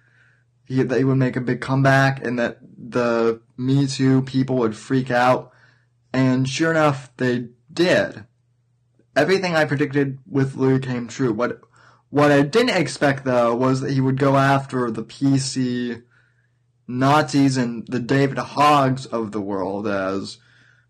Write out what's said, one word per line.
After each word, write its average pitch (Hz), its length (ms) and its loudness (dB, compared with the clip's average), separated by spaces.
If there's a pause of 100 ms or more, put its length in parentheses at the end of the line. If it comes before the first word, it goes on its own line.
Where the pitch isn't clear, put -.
(640)
he, 131 180 0
that 117 140 0
he 135 80 2
would 135 100 2
make 127 220 0
a 127 40 -2
big 123 200 -4
comeback, 135 600 2
and 123 160 -6
that 120 200 -4 (200)
the 117 640 0 (160)
Me 135 320 0
Too 131 360 2
people 131 340 -2
would 110 180 0
freak 131 340 -4
out. 123 440 2 (580)
And 131 380 2
sure 165 220 0
enough, 151 440 0
they 123 320 -2 (240)
did. 139 540 0 (880)
Everything 180 400 0
I 156 80 2
predicted 139 560 -2 (100)
with 135 280 -2
Louis 131 220 2
came 123 280 -6
true. 120 240 -2
What, 120 300 -4 (480)
what 143 200 4
I 143 120 6
didn't 220 340 2
expect, 139 480 0
though, 120 320 2
was 131 240 0
that 135 120 -6
he 135 100 0
would 131 180 0
go 139 160 2
after 135 560 0
the 110 120 -8
P 139 340 -2
C 123 600 -4 (920)
Nazis 139 640 2
and 117 320 -4
the 123 140 -4
David 135 360 0
Hoggs 131 680 2
of 113 260 -6
the 110 80 -6
world 98 480 -4
as, 98 520 -4 (500)